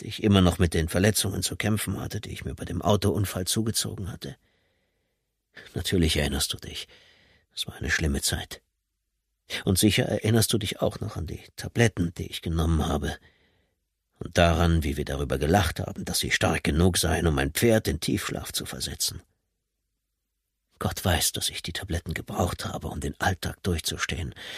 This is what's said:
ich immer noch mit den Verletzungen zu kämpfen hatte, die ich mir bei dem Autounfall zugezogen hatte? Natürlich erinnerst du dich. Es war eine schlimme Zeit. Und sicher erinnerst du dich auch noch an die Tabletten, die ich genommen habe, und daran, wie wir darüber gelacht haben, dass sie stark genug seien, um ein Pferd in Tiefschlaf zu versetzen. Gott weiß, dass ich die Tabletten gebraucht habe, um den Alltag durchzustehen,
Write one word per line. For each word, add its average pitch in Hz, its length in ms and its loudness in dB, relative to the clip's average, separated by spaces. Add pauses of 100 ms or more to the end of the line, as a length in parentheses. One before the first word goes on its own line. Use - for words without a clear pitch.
ich - 200 -8
immer 101 200 8
noch 87 180 6
mit 87 140 4
den 80 160 0
Verletzungen 95 520 2
zu - 140 -4
kämpfen - 440 -2
hatte, - 200 -6
die - 120 -10
ich - 120 -12
mir - 120 -6
bei - 100 -10
dem 85 160 -4
Autounfall 98 640 2
zugezogen 107 640 -4
hatte? - 240 -12 (1400)
Natürlich 85 440 2
erinnerst 71 360 0
du - 40 -10
dich. - 300 -12 (680)
Es - 120 -8
war - 80 -12
eine - 140 -6
schlimme 69 320 0
Zeit. - 400 -4 (1040)
Und 95 160 4
sicher 107 240 4
erinnerst 107 480 2
du 117 60 2
dich 101 240 -6
auch - 180 -2
noch - 160 -8
an 85 100 -6
die 80 160 -10 (140)
Tabletten, - 600 0
die 87 100 -8
ich - 140 -10
genommen 80 440 2
habe, 76 320 -2 (1000)
und - 180 -4
daran, 85 460 6
wie 71 140 -2
wir 71 80 -4
darüber 69 320 -2
gelacht 80 420 2
haben, - 240 -8
dass 85 160 -2
sie - 120 -2
stark 82 320 0
genug 85 340 4
seien, 82 300 2
um 73 100 2
ein 69 140 0
Pferd 110 360 4
in 80 120 0
Tiefschlaf - 520 -4
zu - 140 -6
versetzen. - 560 -6 (1600)
Gott - 240 -2
weiß, 85 280 4
dass - 180 -4
ich - 140 -8
die 82 100 -8
Tabletten 82 400 -4
gebraucht - 520 -2
habe, - 220 -6
um 73 120 -8
den 71 200 -6
Alltag 87 440 -2
durchzustehen, 82 720 -4 (220)